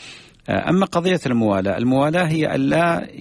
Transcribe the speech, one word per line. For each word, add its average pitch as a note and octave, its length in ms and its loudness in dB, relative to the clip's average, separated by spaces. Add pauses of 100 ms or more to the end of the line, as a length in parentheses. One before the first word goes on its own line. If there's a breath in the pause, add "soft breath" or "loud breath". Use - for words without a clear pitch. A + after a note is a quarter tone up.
(480 loud breath)
آه، G2 220 -2
أما F#3+ 160 2
قضية F3 400 0
الموالاة، G2+ 520 0
الموالاة C#3 480 2
هي D#3 200 0
أن - 140 0
لا D#3+ 480 0 (120)